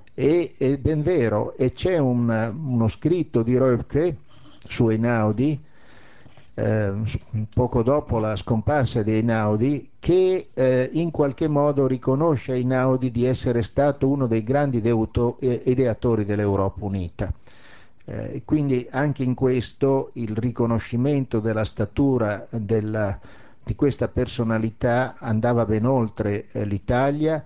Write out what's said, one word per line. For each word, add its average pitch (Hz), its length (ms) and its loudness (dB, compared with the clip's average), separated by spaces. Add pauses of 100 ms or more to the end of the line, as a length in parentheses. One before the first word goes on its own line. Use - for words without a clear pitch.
(140)
E, 156 440 0
è 139 200 0
ben 151 240 0
vero, 120 560 0
e - 160 0
c'è 185 240 0
un, 123 320 2
uno 117 580 0
scritto 151 560 0
di 123 140 2
Röpke 135 580 0 (500)
su - 220 0
Einaudi, 113 720 2 (960)
ehm, 110 500 0
s-, - 140 -4 (340)
poco 123 300 0
dopo 139 360 0
la 107 160 -2
scomparsa 120 680 0
di 107 80 0
Einaudi, 110 880 0
che, 185 540 2
eh, 127 400 2
in 165 180 -2
qualche 147 360 0
modo 143 380 2
riconosce 135 680 0
a - 20 0
Einaudi 127 560 2
di 120 140 0
essere 123 360 0
stato 139 460 0
uno 139 200 2
dei 113 160 0
grandi 135 380 0
deuto-, 117 600 0
eh, 123 240 0
ideatori 120 600 2
dell'Europa 98 600 0
unita. 95 460 -4 (720)
Eh, - 300 -8
e 127 80 -8
quindi 139 480 0
anche 135 320 0
in 127 100 0
questo 131 800 0
il 110 200 -6
riconoscimento 120 1040 0
della 107 240 0
statura 110 840 0
della, 107 680 -2 (460)
di - 120 -6
questa 127 340 0
personalità 117 1080 -2
andava 117 480 0
ben 107 200 0
oltre, 110 640 0
eh, 110 140 -4
l'Italia, 143 800 0